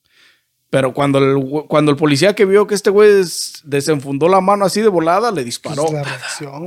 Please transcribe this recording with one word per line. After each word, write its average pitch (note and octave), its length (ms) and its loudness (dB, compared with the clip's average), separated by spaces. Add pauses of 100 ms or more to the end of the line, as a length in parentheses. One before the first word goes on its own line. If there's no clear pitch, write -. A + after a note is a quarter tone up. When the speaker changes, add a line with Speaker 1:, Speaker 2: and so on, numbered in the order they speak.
(720)
Speaker 1:
Pero C3 240 0
cuando C#3+ 240 0
el C#3 180 2
güe-, C#3 320 -4
cuando D3+ 220 2
el C#3 60 0
policía D#3 380 2
que G#3+ 120 2
vio G3 200 4
que G#3 80 -4
este G3 160 0
güey G#3 240 6
des-, - 500 -4
desenfundó C#3+ 640 -2
la F#3+ 120 4
mano G3+ 240 0
así F#3+ 160 -2
de A3 80 2
volada, F3+ 420 0
le D3+ 140 -4
disparó. C#3 380 -8
Speaker 2:
Pues D#3+ 120 -2
la D3 80 -6
reacción, C#3 640 -12